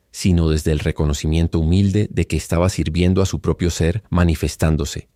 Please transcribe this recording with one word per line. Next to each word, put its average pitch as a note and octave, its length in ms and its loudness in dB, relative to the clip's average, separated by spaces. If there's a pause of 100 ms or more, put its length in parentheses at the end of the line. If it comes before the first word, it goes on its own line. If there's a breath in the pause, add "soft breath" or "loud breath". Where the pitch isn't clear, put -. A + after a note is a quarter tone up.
(120)
sino E2+ 360 2
desde D#2 220 0
el D2+ 80 0
reconocimiento D#2 800 -2
humilde G2 500 2
de - 200 -2
que D#2+ 80 -2
estaba E2+ 320 0
sirviendo F2 540 0
a F#2 40 0
su - 140 -4
propio E2+ 300 -2
ser E2+ 380 -2
manifestándose. D#2+ 1080 0